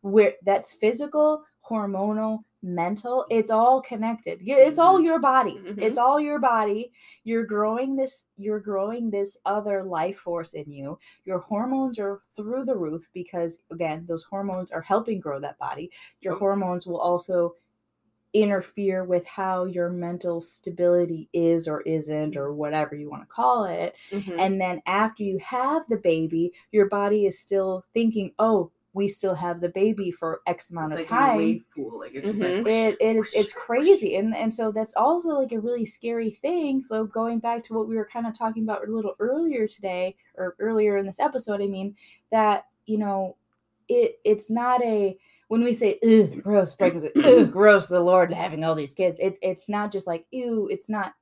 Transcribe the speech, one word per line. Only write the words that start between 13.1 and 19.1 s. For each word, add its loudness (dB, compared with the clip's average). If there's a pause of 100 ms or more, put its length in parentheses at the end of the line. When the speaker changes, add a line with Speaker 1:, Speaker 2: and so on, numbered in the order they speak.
Speaker 1:
because, -8 (100)
again, -6
those -6
hormones -8
are -8
helping -2
grow -8
that -10
body. -10 (280)
Your -4
Speaker 3:
Yep. -6
Speaker 1:
hormones -2
will -8
also 0 (800)
interfere 0
with 0